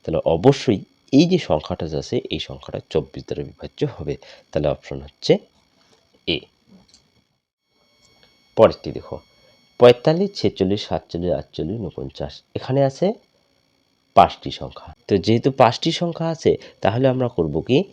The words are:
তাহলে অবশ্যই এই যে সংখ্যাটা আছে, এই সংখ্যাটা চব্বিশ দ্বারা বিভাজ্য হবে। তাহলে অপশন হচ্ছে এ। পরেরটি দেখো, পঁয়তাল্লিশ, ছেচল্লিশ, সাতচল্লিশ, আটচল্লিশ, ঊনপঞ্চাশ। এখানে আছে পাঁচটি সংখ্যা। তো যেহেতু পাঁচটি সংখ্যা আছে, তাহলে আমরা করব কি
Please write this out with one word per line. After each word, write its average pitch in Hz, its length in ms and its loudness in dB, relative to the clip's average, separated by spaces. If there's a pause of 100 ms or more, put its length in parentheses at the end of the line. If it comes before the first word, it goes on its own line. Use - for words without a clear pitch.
তাহলে 82 200 -2 (140)
অবশ্যই 104 460 2 (380)
এই 175 120 6
যে 180 80 2 (100)
সংখ্যাটা 85 380 -2 (160)
আছে, - 140 -6 (180)
এই 80 140 -6
সংখ্যাটা - 320 -12 (120)
চব্বিশ 71 340 -4
দ্বারা - 240 -8
বিভাজ্য - 300 -14 (160)
হবে। 71 180 -8 (360)
তাহলে 73 240 -2
অপশন - 320 -12
হচ্ছে - 260 -2 (1040)
এ। - 20 -4 (2250)
পরেরটি 95 400 4
দেখো, - 200 -12 (640)
পঁয়তাল্লিশ, 160 580 6
ছেচল্লিশ, 98 500 0
সাতচল্লিশ, 87 520 -4
আটচল্লিশ, 78 400 -8
ঊনপঞ্চাশ। 71 520 -10 (220)
এখানে 135 340 -2
আছে 135 180 -2 (1080)
পাঁচটি 85 340 4 (100)
সংখ্যা। - 280 -14 (200)
তো 107 60 2 (100)
যেহেতু 120 240 2 (120)
পাঁচটি 120 300 4 (100)
সংখ্যা 165 340 -4
আছে, 107 180 0 (280)
তাহলে 120 340 0
আমরা 127 220 -2
করব 78 180 -2 (140)
কি 127 100 4 (140)